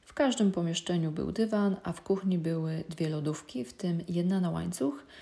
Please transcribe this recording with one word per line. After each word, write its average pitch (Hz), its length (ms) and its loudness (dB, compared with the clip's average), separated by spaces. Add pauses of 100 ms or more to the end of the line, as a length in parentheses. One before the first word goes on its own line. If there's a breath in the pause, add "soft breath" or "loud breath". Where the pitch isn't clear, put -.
W - 140 -20
każdym 226 380 4
pomieszczeniu 170 580 0
był - 220 -4
dywan, 208 500 2
a 170 100 -4
w - 100 -8
kuchni 190 360 2
były 160 500 -2
dwie 165 200 -2
lodówki, 151 560 -4
w - 80 -12
tym 170 360 -2
jedna 180 320 2
na 175 100 2
łańcuch, 175 560 -2 (140 loud breath)